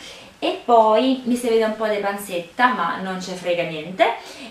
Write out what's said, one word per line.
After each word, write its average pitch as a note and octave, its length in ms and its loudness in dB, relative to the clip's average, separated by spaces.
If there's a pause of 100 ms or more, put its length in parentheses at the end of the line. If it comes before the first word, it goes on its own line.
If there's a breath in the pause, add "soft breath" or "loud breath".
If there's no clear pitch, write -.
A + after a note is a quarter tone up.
(440 loud breath)
e F4+ 220 -2
poi A#3+ 600 6
mi A#3+ 100 2
si A#3+ 120 -4
vede A3+ 180 4
un G#3+ 100 -2
po' A3 120 -4
di G#3+ 100 0
panzetta, G3+ 760 -2
ma F3 240 -4
non F#3+ 240 -6
ce F3+ 120 -10
frega F3 280 -2
niente, E3 540 -2 (360 loud breath)